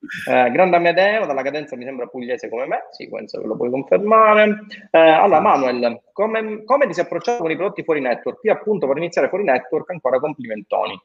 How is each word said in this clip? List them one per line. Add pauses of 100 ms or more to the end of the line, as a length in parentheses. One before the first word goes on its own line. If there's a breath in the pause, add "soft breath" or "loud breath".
(300 loud breath)
eh,
grande
Amedeo,
dalla
cadenza
mi
sembra
pugliese
come
me,
sì,
penso
che
lo
puoi
confermare. (260 loud breath)
Eh,
allora,
Manuel, (100)
come,
come
ti
sei
approcciato
con
i
prodotti
fuori
network?
Qui
appunto
per
iniziare
fuori
network
ancora
complimentoni.